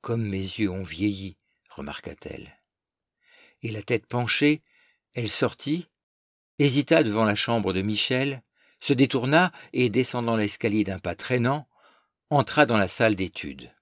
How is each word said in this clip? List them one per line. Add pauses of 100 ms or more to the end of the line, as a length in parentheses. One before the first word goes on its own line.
«
Comme
mes
yeux
ont
vieilli », (320)
remarqua-t-elle. (1040)
Et
la
tête
penchée, (500)
elle
sortit, (680)
hésita
devant
la
chambre
de
Michel, (380)
se
détourna (200)
et,
descendant
l'escalier
d'un
pas
traînant, (640)
entra
dans
la
salle
d'études. (100)